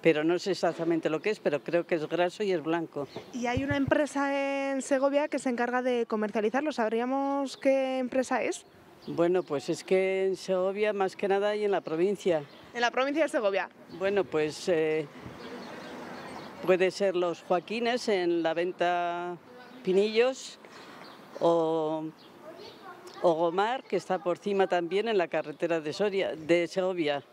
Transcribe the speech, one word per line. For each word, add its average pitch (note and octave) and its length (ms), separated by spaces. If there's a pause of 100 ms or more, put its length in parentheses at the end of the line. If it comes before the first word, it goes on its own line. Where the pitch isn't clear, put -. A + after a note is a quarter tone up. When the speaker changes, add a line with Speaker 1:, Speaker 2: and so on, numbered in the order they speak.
Speaker 1:
pero D3+ 220
no E3+ 160
sé G3 120
exactamente E3 580
lo D3+ 120
que G#3 100
es, G#3+ 80
pero D3 240
creo E3+ 220
que F3+ 100
es D3+ 120
graso F3 360
y G3 80
es D#3+ 120
blanco. D#3 440 (260)
Speaker 2:
¿Y A#3+ 140
hay B3 160
una C#4+ 120
empresa C#4 960
en C4+ 100
Segovia C#4 460
que D4 120
se C4+ 100
encarga A#3+ 320
de B3 240
comercializarlo? A3 680
¿Sabríamos C4 840
qué C4+ 420
empresa B3+ 420
es? - 240 (420)
Speaker 1:
Bueno, E3+ 360
pues C#3+ 260
es D#3+ 140
que F#3+ 440
en F#3+ 100
Segovia G3 560
más F#3+ 220
que G3+ 120
nada G3 280
y G#3 100
en G3+ 60
la F3 100
provincia. E3+ 600 (300)
Speaker 2:
¿En A#3+ 80
la A#3 100
provincia C#4 320
de C#4+ 60
Segovia? G3 400 (300)
Speaker 1:
Bueno, G3 240
pues, D#3 460
eh, D#3 380 (1600)
puede F3+ 260
ser F#3+ 240
Los F3 260
Joaquines A3+ 680
en F3 340
la D#3+ 100
venta F3 840 (460)
Pinillos A3 760 (800)
o, D#3+ 680 (1200)
o F3 100
Gomar, F#3 500
que - 120
está F3+ 240
por E3+ 180
cima G3 300
también F3+ 400
en A3 100
la E3+ 100
carretera D#3+ 540
de D3+ 100
Soria, F#3+ 440
de E3 320
Segovia. F3 640